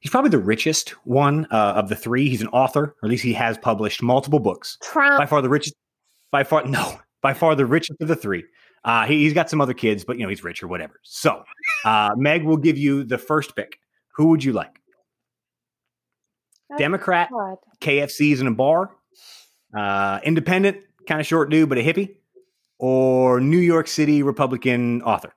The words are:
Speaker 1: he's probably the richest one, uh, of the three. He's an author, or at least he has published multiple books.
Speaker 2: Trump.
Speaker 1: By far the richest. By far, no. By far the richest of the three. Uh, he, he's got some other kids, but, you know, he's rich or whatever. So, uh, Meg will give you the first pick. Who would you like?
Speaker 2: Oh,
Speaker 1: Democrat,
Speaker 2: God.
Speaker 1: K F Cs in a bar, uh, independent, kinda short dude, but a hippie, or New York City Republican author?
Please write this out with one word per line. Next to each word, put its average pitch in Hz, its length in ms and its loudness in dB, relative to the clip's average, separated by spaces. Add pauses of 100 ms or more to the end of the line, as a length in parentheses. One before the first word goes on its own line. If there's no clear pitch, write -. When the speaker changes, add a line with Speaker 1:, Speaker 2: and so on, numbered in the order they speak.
Speaker 1:
he's - 100 -12
probably 277 180 2
the 165 100 4
richest 107 520 -2 (160)
one, 143 440 2
uh, 104 240 2
of 104 140 0
the 104 80 -4
three. 127 320 -2
He's 120 140 -2
an 113 60 -6
author, 143 540 0
or 110 40 -4
at - 20 -2
least 120 160 -2
he 120 80 0
has 113 240 -2
published 107 460 -4
multiple 135 380 2
books. 98 420 -6
Speaker 2:
Trump. 285 340 2
Speaker 1:
By 269 80 2
far 147 160 2
the 131 80 -2
richest. 147 260 -2 (560)
By 139 140 2
far, 151 220 0
no. - 340 -4 (220)
By 135 100 2
far 160 220 2
the 139 100 2
richest 156 380 -2
of 156 60 -6
the 160 80 0
three. 95 280 -6 (400)
Uh, 113 220 2
he, 151 140 2
he's 151 120 4
got 160 160 0
some 156 140 0
other 127 100 0
kids, 107 320 -2
but, 120 140 -8
you 120 60 -6
know, 95 40 -6
he's 98 160 -8
rich 87 180 -12
or 90 60 -14
whatever. 85 340 -10
So, - 420 -4 (420)
uh, 107 320 2
Meg 151 260 0
will 156 140 2
give 151 180 2
you 139 280 0
the 123 120 -4
first - 400 -4
pick. - 220 -12 (380)
Who 156 100 4
would 160 180 4
you 135 80 0
like? - 300 -6 (1900)
Speaker 2:
Oh, 285 60 -12
Speaker 1:
Democrat, 180 540 0
Speaker 2:
God. 196 260 -8 (240)
Speaker 1:
K 143 200 0
F 143 100 -4
Cs 147 300 0
in 135 60 -2
a 127 40 0
bar, 156 400 0 (840)
uh, 98 480 -2
independent, 185 560 0 (280)
kinda 156 180 -2
short 156 260 0
dude, 156 200 4
but 131 80 0
a 117 40 0
hippie, 175 340 -2 (640)
or 127 600 2
New 147 200 2
York 170 280 2
City 151 360 2
Republican 123 800 0
author? 104 340 -2